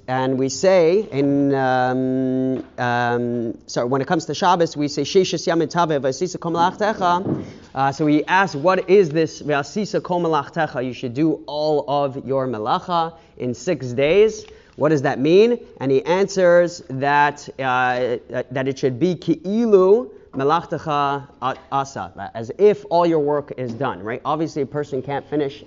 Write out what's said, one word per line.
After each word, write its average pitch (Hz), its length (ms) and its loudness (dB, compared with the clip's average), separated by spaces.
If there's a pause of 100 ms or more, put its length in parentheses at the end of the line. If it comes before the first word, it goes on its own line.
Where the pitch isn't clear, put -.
and 131 320 -2
we 135 100 0
say 185 600 4
in, 139 460 2
um, 131 1080 0 (140)
um, 120 880 -2
sorry, 123 220 -4
when 135 120 0
it 139 60 -2
comes 175 200 -2
to 151 80 -6
Shabbos, 175 420 2
we 147 100 -2
say, 143 160 -4
"Sheshes 180 460 0
yamin 165 180 0
taveh 156 340 0
v'asisa 135 380 -4
kol 170 140 -6
malachtecha." 185 920 0 (300)
Uh, 135 160 0
so 156 140 -4
we 151 220 4
ask, 185 300 2
"What 180 320 0
is 185 220 6
this 160 320 -2
v'asisa 156 580 -2
kol 175 200 -4
malachtecha? 151 640 -2
You 127 60 -6
should 117 220 -8
do 156 320 2
all 151 420 0
of 139 360 -2
your 131 220 0
melacha 165 680 -2 (240)
in 123 160 -4
six 131 340 -4
days. 160 580 2 (300)
What 139 140 2
does 143 120 2
that 131 160 0
mean?" 202 400 6 (220)
And 135 100 -2
he 135 140 4
answers 175 760 2 (100)
that, 143 580 0 (100)
uh, 127 600 0 (340)
that 131 160 -2
it 131 100 -6
should 123 220 -2
be 180 160 2
ki'ilu 202 920 2 (200)
malachtecha 143 960 -2 (160)
a-, 127 140 -4 (160)
asa, 101 600 -8
as 117 240 -10
if 202 300 4
all 170 160 2
your 165 140 2
work 147 380 -2
is 123 180 -8
done, 110 260 -6
right? 113 240 -8
Obviously, 151 380 -4
a 127 40 -2
person 143 360 -6
can't 139 240 -8
finish 147 400 -4